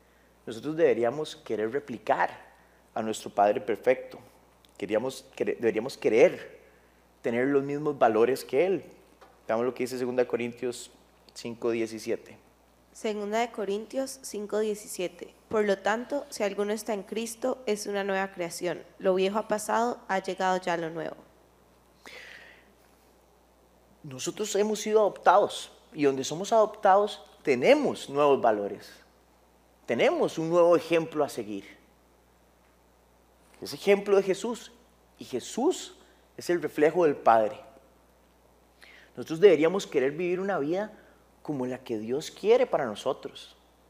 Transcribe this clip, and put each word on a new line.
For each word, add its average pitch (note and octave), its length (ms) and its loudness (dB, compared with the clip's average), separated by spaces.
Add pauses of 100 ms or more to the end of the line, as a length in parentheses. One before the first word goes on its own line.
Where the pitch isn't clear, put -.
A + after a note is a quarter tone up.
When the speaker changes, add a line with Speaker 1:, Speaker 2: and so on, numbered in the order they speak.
(460)
Speaker 1:
Nosotros B2 300 -8
deberíamos C3+ 600 0
querer A2 340 -4
replicar C#3 600 -4 (640)
a A2+ 80 -4
nuestro A2 260 -6
Padre G#2 320 2
perfecto. - 580 -2 (600)
Queríamos, G#2+ 480 -4 (100)
quere-, G#2 200 -2
deberíamos A2 420 -2
querer - 600 4 (640)
tener B2 280 -2
los C#3 140 2
mismos C#3+ 360 -4
valores A#2 460 2
que C#3+ 200 2
Él. F#3 200 -2 (600)
Veamos A2+ 200 0
lo B2 80 -2
que - 80 -6
dice B2 160 -6
segunda B2 280 0
Corintios A#2+ 640 -6 (440)
cinco A#2+ 360 -6
diecisiete. A2+ 760 -6 (500)
Speaker 2:
Segunda G#3 400 -4
de A#3+ 140 -2
Corintios G#3+ 680 -6
cinco G3+ 360 -6
diecisiete. G#3 720 -6 (160)
"Por G#3+ 160 0
lo G3 140 2
tanto, A#3+ 520 -4
si - 120 -8
alguno G3+ 300 -2
está A3+ 220 -4
en F#3+ 100 -8
Cristo, A#3 600 -6
es G#3 220 -4
una G3+ 160 -4
nueva F#3+ 300 -2
creación. E3+ 500 -6 (160)
Lo F#3+ 160 2
viejo F#3+ 240 0
ha G#3+ 80 -4
pasado, A3 640 -2
ha F#3+ 100 0
llegado F#3 420 0
ya F3 160 -2
lo E3 140 -6
nuevo". D#3+ 260 -10 (2750)
Speaker 1:
Nosotros D#3 540 -8
hemos G#3 240 0
sido G#3+ 180 2
adoptados, F#3+ 720 4 (220)
y D#3+ 100 -2
donde C3+ 220 2
somos F3 280 -4
adoptados G#3 720 2 (200)
tenemos D#3 640 2
nuevos C#3 300 4
valores. G#2 500 0 (960)
Tenemos G3 520 0
un D#3+ 120 -4
nuevo F3 240 6
ejemplo D#3+ 480 0
a C3+ 60 0
seguir. G#2 360 -8 (2000)
Ese G2+ 160 -12
ejemplo G3+ 400 2
de G3 80 4
Jesús, G3+ 480 -4 (460)
y A#2+ 60 -16
Jesús - 720 -4 (420)
es - 140 -10
el F3 100 0
reflejo D#3 440 2
del D3 100 4
Padre. A2+ 460 4 (1600)
Nosotros D#3 220 -8
deberíamos F3 480 6
querer C3+ 240 0
vivir F3 300 -4
una F#3+ 180 -4
vida F3+ 340 -4 (560)
como C3+ 160 -4
la B2+ 140 -6
que A#2 200 -6
Dios B2 320 -6
quiere A#3 360 2
para D#3 180 0
nosotros. - 720 -8 (340)